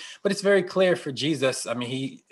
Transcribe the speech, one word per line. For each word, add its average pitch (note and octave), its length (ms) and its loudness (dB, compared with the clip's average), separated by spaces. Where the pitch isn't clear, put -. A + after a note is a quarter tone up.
But G3 80 2
it's G3 120 -2
very G3 200 6
clear F#3 320 2
for E3 160 -4
Jesus. C3 560 -2
I A#2 80 -4
mean, A#2+ 140 -4
he, C3 440 -6